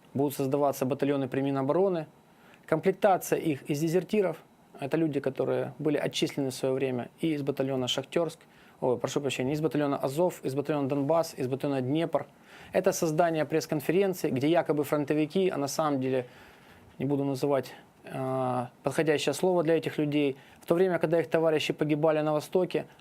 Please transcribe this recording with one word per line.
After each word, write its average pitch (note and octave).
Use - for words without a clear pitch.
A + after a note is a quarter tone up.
будут C3+
создаваться C#3
батальоны C#3
при C3+
Минобороны. D3
Комплектация F3+
их D3+
из D3
дезертиров. E3+
Это C#3+
люди, D3+
которые C3
были D3
отчислены C#3+
в B2+
свое C3
время B2+
и D#3+
из C#3+
батальона C3+
«Шахтерск», D#3+
ой, B2
прошу C3+
прощения, C3+
из D3+
батальона D3
«Азов», D3+
из C3
батальона C#3+
«Донбасс», D3
из C3
батальона C3+
«Днепр». D3
Это F#3+
создание E3
пресс-конференций, D#3+
где C3
якобы D#3+
фронтовики, D3+
а C#3
на C#3
самом C#3+
деле, C3
не C3
буду C#3
называть, C#3
э, C3
подходящее D3
слово F3+
для D#3+
этих D#3+
людей, D3
в -
то E3+
время, F3+
когда E3
их D#3
товарищи D#3+
погибали D#3
на D3+
Востоке, D#3